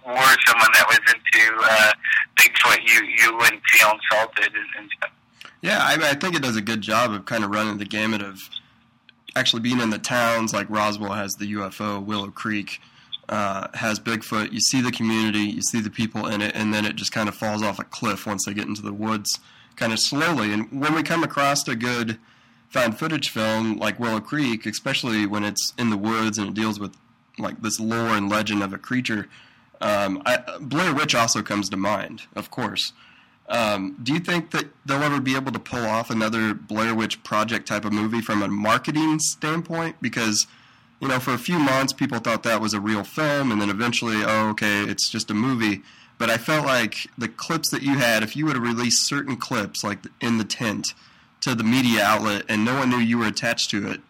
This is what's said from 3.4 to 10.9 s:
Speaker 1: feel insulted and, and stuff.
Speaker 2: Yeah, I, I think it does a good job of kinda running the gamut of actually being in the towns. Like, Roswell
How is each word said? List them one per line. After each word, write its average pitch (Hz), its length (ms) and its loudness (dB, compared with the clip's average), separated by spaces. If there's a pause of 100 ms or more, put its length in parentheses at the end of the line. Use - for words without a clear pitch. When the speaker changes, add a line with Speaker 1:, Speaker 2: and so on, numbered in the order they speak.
Speaker 1:
feel 107 200 8
insulted 107 640 0
and, 104 220 -4
and 104 220 -14
stuff. - 120 -6 (520)
Speaker 2:
Yeah, 196 180 2
I, 143 140 4 (160)
I 139 40 4
think 175 200 -2
it 147 80 0
does 120 140 0
a 107 40 0
good 107 220 -2
job 110 300 2
of 98 120 -6
kinda 110 240 -2
running 104 300 0
the 101 80 -6
gamut 107 340 -2
of 98 180 -10 (960)
actually 123 280 0
being 123 180 0
in 117 80 0
the 107 100 -2
towns. 117 540 0
Like, 101 160 -2
Roswell 104 440 -2